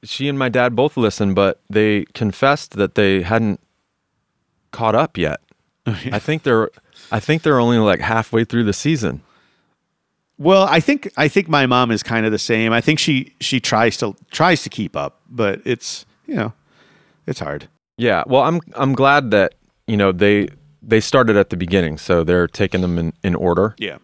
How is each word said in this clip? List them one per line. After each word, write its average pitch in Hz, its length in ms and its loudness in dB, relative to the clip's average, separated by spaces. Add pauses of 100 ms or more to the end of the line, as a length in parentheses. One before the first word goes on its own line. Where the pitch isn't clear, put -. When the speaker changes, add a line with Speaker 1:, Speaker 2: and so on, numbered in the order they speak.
Speaker 1:
She - 240 -6
and 139 100 -4
my 131 100 0
dad 123 280 0
both 143 200 0
listen, 104 380 0
but 98 340 2
they 107 360 0 (100)
confessed 131 640 -2
that 101 180 0
they 98 280 2
hadn't 107 360 -2 (1120)
caught 110 240 -2
up 156 240 0
yet. 78 280 -2
Speaker 2:
<laughs> - 40 -20 (360)
Oh, 110 180 -4
yeah. 135 100 -8
Speaker 1:
I 107 60 -4
think 156 220 -6
they're, 113 280 2 (400)
I 113 80 -2
think 156 240 -2
they're 147 160 2
only, 120 200 2
like, 104 220 2
halfway 113 440 -2
through 120 200 -2
the 104 100 0
season. 117 480 -4 (1120)
Speaker 2:
Well, 190 340 4
I 160 100 4
think, 277 360 -2
I 147 120 2
think 190 200 0
my 147 180 2
mom 123 240 2
is 107 120 0
kind 113 240 -2
of 110 60 0
the 107 60 -2
same. 113 360 0
I 117 60 2
think 151 180 0
she, 135 420 -2
she - 180 -4
tries 113 380 0
to, 104 180 -6 (160)
tries 170 340 0
to - 40 -10
keep - 280 -8
up, 71 240 -8 (100)
but 101 340 -4
it's, - 400 -8 (220)
you 311 100 -10
know, 113 160 -6 (760)
it's 76 140 -8
hard. 73 280 -10 (280)
Speaker 1:
Yeah. 110 300 0
Well, 131 160 2
I'm, 160 180 0 (140)
I'm 135 180 -2
glad 135 400 2
that, 98 220 2 (320)
you 110 100 -2
know, 98 160 2
they, 101 360 2 (340)
they 110 180 2
started 113 380 2
at 98 100 2
the - 80 -6
beginning, 85 400 -2
so 85 260 0
they're 87 240 2
taking 92 360 -2
them 87 160 -2
in, 82 160 -4 (100)
in 90 100 0
order. 90 440 0
Speaker 2:
Yeah. 87 260 -8